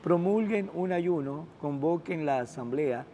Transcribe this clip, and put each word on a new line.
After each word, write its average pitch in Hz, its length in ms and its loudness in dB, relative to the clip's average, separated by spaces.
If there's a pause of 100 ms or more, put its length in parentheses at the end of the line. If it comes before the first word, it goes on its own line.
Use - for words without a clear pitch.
Promulguen 196 680 2
un 180 180 -2
ayuno, 165 560 0 (140)
convoquen 160 640 0
la 135 160 2
asamblea 123 720 -2